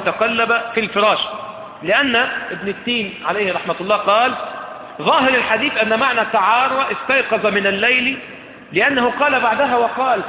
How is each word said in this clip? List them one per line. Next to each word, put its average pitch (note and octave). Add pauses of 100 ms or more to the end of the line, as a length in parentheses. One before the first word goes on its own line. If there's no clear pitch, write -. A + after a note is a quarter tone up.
تقلب A3+ (120)
في A3
الفراش، G3+ (640)
لأن A#3+ (360)
ابن F#3
التين G3+ (120)
عليه F#3
رحمة E3+
الله G3+
قال: G#3+ (720)
ظاهر C4
الحديث B3
أن A3
معنى B3 (120)
تعار B3
استيقظ A3
من G3
الليل، B3 (540)
لأنه A#3+ (100)
قال C4+
بعدها B3
وقال، A#3+